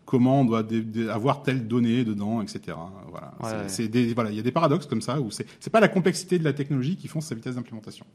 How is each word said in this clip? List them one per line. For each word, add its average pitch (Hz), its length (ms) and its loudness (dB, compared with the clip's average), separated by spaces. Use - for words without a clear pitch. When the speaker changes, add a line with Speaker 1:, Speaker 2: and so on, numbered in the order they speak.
Speaker 1:
comment 131 360 4
on 127 40 6
doit 113 180 2
dé-, 113 180 -2
dé-, 110 260 -4
avoir 123 340 0
telle 131 260 -2
donnée 120 360 2
dedans, 107 380 -2
et 98 60 -6
cetera. 85 440 -10
Voilà. 76 280 -14
Speaker 2:
Ouais, 113 100 -6
Speaker 1:
C'est, 110 60 -4
Speaker 2:
ouais. 104 140 -6
Speaker 1:
c'est 110 180 -2
des, 117 260 2
voilà, 110 180 0
il 107 40 -6
y 110 40 -4
a 110 40 -4
des 127 80 0
paradoxes 143 360 2
comme 110 140 0
ça, 139 200 -2
où 110 100 -4
c'est, - 140 -8
c'est - 80 -12
pas 226 100 4
la 202 80 10
complexité 180 520 0
de 160 40 0
la 147 80 2
technologie 143 460 -2
qui 127 100 -12
font 156 140 -6
sa 127 140 -8
vitesse 123 200 -8
d'implémentation. 113 600 -12